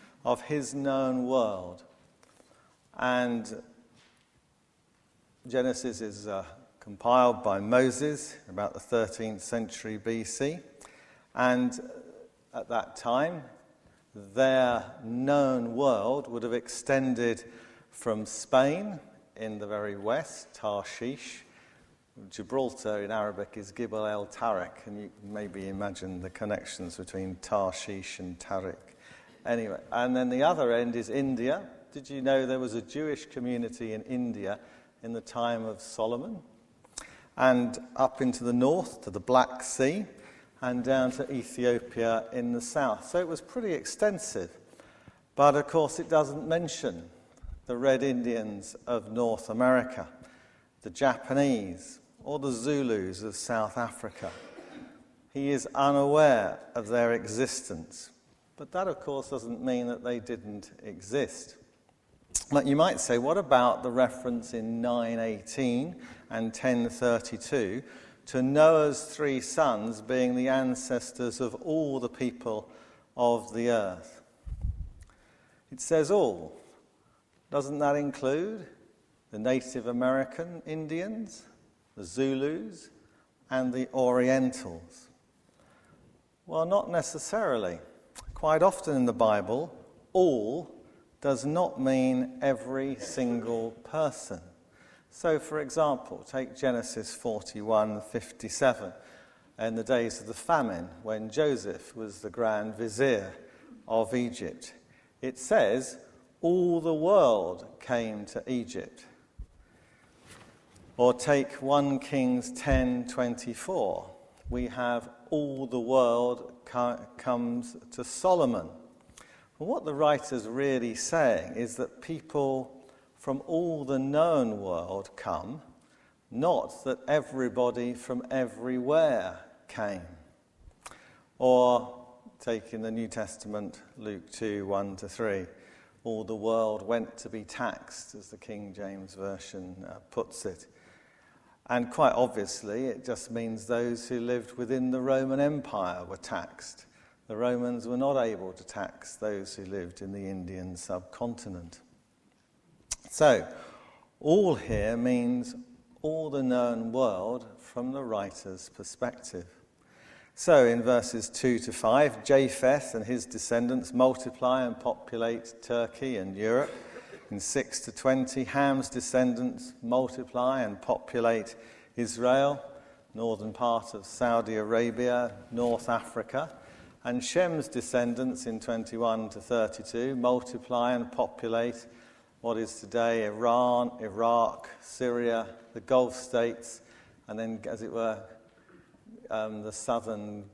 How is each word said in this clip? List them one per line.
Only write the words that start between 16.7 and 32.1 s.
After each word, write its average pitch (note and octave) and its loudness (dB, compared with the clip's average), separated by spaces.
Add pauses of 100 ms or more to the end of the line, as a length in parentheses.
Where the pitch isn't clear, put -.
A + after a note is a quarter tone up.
from A2 -4
Spain D#3 2 (380)
in G#2+ -8
the G#2 -8
very G#2 -4
west, A2+ -4
Tarshish. A2 -6 (880)
Gibraltar A2 -4
in G2+ -6
Arabic G#2 -4
is G2 -12
Gibel G#2+ -4
el G#2 -4
Tariq, G2+ -4
and G#2 -12
you G2+ -14 (100)
can G#2 -14
maybe G2 -8
imagine F#2+ -8
the F#2 -10
connections - -6
between F#2 -8
Tarshish G2 -4
and F2+ -10
Tariq. - -8 (480)
Anyway, A2+ -2 (120)
and B2 2
then B2+ 2
the B2+ 2
other D3+ 4
end A#2+ 2
is A#2 -4
India. C3+ 0 (240)
Did C3+ -14
you C#3 -8